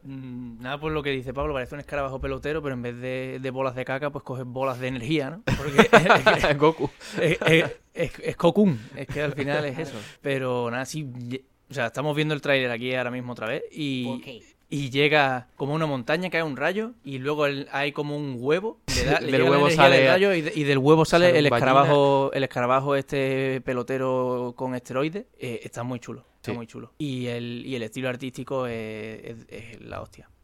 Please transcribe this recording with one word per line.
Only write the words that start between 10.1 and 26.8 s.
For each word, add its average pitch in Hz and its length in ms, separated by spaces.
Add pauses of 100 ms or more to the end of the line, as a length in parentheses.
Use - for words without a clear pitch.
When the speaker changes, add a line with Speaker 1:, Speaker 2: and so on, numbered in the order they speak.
Speaker 1:
Pero 127 480
nada, 123 140
sí, 156 240 (100)
ye-, 123 260 (240)
o 127 60
sea, 127 120
estamos 143 280
viendo 151 200
el 143 60
tráiler 131 300
aquí 123 240
ahora 123 160
mismo 123 220
otra 110 160
vez 135 240
y, 135 340
Speaker 3:
Ok. 120 380 (260)
Speaker 1:
y 139 200
llega 139 680
como 143 180
una 160 120
montaña, 151 440
cae 165 140
un 143 120
rayo 190 360 (100)
y 139 160
luego 147 280
el, 139 260
hay 143 180
como 147 260
un 143 220
huevo, 170 400 (160)
le 120 160
da, 156 100
Speaker 2:
<laughs> - 0
Speaker 1:
le - 60
Speaker 2:
Del 147 60
Speaker 1:
llega 131 120
la 135 60
Speaker 2:
huevo 143 160
Speaker 1:
energía 147 220
del 135 100
Speaker 2:
sale, 131 100
Speaker 1:
rayo 190 260
y 170 80
de-, 156 120
y 156 80
del 139 160
huevo 156 260
sale 175 220
Speaker 2:
sale 175 140
Speaker 1:
el 147 60
Speaker 2:
un 139 40
ballena. 120 160
Speaker 1:
escarabajo, 139 680
el 135 120
escarabajo 131 500
este 135 680
pelotero 127 960
con 127 200
esteroides. 151 500 (120)
Eh, 120 260
está 120 180
muy 123 160
chulo, 120 220 (160)
está - 160
Speaker 2:
Sí. 120 40
Speaker 1:
muy 117 120
chulo. 117 300